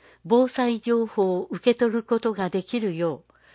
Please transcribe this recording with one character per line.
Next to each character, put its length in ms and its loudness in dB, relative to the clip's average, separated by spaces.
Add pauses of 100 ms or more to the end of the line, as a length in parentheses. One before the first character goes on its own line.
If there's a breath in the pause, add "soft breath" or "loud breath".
(260 soft breath)
防 220 4
災 320 0
情 280 0
報 320 0
を 100 -6
受 240 2
け 20 -12
取 160 0
る 120 -2
こ 160 0
と 140 -2
が 160 -4
で 140 -4
き 160 -6
る 160 -2
よ 320 -2
う、 60 -20 (220 soft breath)